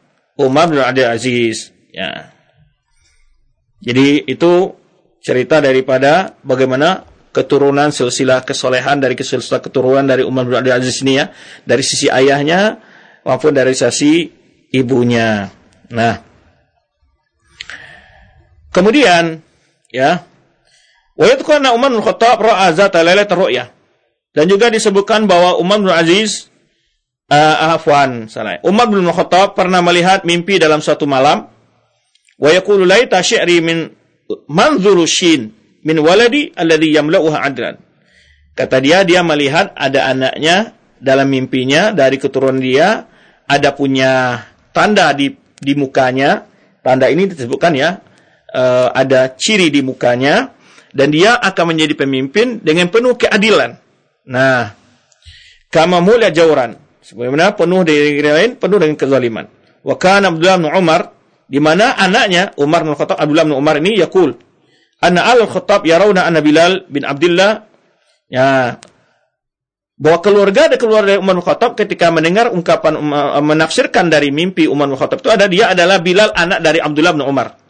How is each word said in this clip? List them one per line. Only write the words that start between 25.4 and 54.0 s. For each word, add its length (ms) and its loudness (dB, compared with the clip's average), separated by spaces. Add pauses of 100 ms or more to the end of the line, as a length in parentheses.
Umar 160 0
bin 160 0
Aziz, 560 0 (800)
eh, 260 2 (220)
afwan, 480 0
salah. 400 -10
Umar 240 2
bin 160 0
Khattab 480 0
pernah 320 0
melihat 400 0
mimpi 320 -2
dalam 240 2
suatu 240 -2
malam. 400 0 (960)
Wa 80 4
yaqulu 320 2
laita 400 2
syi'ri 400 0
min 240 -4 (640)
manzuru 560 2
shin 480 -2 (320)
min 160 0
waladi 560 2
alladhi 400 0
yamla'uha 480 0
adlan. 320 -8 (800)
Kata 240 -2
dia, 240 2
dia 160 2
melihat 560 -2
ada 320 -2
anaknya 640 -2 (240)
dalam 320 0
mimpinya 640 -2
dari 240 2
keturunan 400 -2
dia, 480 0 (400)
ada 320 0
punya 640 0 (320)
tanda 400 2
di, 240 -4 (240)
di 160 -4
mukanya. 720 -2 (320)
Tanda 320 2
ini 160 0
disebutkan 480 -4
ya, 240 -4 (560)
eh, 340 2
ada 460 0
ciri 320 0
di 160 0
mukanya, 640 -2 (460)
dan 160 2
dia 240 2
akan 400 -2
menjadi 180 -2
pemimpin 680 -4
dengan 240 0
penuh 260 0
keadilan. 640 0 (460)